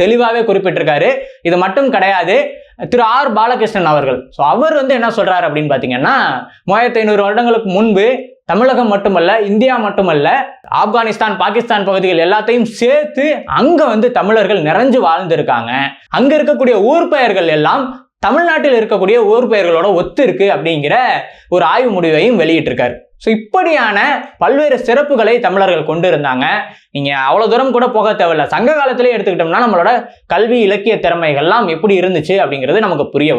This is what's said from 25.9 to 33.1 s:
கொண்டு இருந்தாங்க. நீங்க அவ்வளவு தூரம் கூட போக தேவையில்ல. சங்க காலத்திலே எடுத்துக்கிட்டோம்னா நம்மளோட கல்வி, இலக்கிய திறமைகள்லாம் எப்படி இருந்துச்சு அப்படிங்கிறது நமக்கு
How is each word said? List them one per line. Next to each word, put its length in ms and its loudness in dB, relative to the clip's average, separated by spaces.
கொண்டு 220 -2
இருந்தாங்க. 340 -2
நீங்க 140 -4
அவ்வளவு 240 2
தூரம் 240 0
கூட 100 2
போக 240 0
தேவையில்ல. 340 0
சங்க 240 0
காலத்திலே 380 0
எடுத்துக்கிட்டோம்னா 500 -2
நம்மளோட 260 2
கல்வி, 340 2
இலக்கிய 280 0
திறமைகள்லாம் 720 0
எப்படி 260 2
இருந்துச்சு 420 -2
அப்படிங்கிறது 420 0
நமக்கு 200 -2